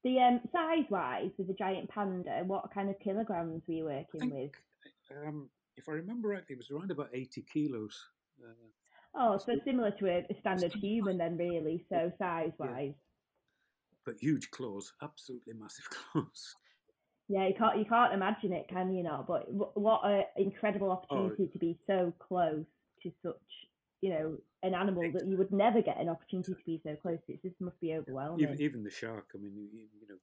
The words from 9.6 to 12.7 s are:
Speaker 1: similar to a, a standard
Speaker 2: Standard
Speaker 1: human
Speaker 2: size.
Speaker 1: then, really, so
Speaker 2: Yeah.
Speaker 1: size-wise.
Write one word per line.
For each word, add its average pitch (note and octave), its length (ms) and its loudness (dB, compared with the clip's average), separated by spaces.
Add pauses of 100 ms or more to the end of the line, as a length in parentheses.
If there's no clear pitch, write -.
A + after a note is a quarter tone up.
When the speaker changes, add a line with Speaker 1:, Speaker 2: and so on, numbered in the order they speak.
Speaker 1:
similar B3 280 2
to G3 140 0
a, F3 120 4 (120)
a G#3 100 -6
standard F#3 300 2
Speaker 2:
Standard G#3 100 -6
Speaker 1:
human G3 380 0
Speaker 2:
size. - 0 -
Speaker 1:
then, E3+ 200 0
really, E3+ 500 0
so F3+ 80 0
Speaker 2:
Yeah. E3+ 220 0
Speaker 1:
size-wise. D#3 760 -4 (1080)